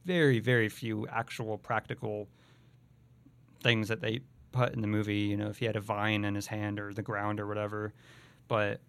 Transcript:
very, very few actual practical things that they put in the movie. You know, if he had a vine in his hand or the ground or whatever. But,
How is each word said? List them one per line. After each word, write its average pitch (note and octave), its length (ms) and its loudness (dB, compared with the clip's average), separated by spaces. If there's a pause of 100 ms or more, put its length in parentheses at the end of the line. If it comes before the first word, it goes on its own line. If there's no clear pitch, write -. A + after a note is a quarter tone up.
very, D#3 340 6
very A2+ 300 4
few A2 380 -4
actual A2 500 -4
practical G#2+ 720 -4 (1300)
things A2+ 240 4
that A2+ 140 -2
they A2+ 180 -2 (320)
put B2 220 2
in A#2 80 -4
the G#2 60 0
movie. G#2+ 340 0
You G2+ 160 0
know, G#2 120 -2
if G#2 80 -10
he - 80 -2
had A2 100 0
a G#2+ 60 -2
vine G#2 420 0
in G2+ 120 0
his G2+ 120 -6
hand G#2 320 -4
or G#2 140 -10
the G#2+ 80 -6
ground G#2 380 -2
or G#2 80 -4
whatever. G#2 460 -4 (540)
But, G#2 420 2